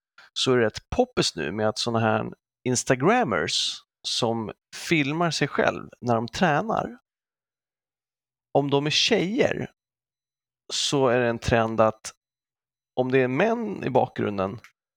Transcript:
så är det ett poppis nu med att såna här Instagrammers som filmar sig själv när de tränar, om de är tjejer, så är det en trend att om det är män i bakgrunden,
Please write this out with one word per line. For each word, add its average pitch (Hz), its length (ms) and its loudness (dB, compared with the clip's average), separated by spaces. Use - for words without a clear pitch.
så - 200 0
är 123 60 4
det 113 80 4
ett - 300 -8
poppis - 400 0
nu 78 160 -4
med 107 160 0
att 107 100 -4
såna 113 220 -2
här 110 260 0
Instagrammers 131 1040 0
som 113 440 -2
filmar 160 540 0
sig 147 180 -2
själv - 400 -2
när 120 140 0
de 117 140 -2
tränar, 190 680 -2
om 143 120 0
de 143 160 2
är 151 40 -2
tjejer, - 800 0
så 135 360 0
är 123 120 4
det 120 80 2
en 117 100 -2
trend 113 420 2
att - 320 0
om 127 120 -2
det 135 60 6
är 127 100 4
män 208 560 -2
i 123 60 -4
bakgrunden, 107 680 -2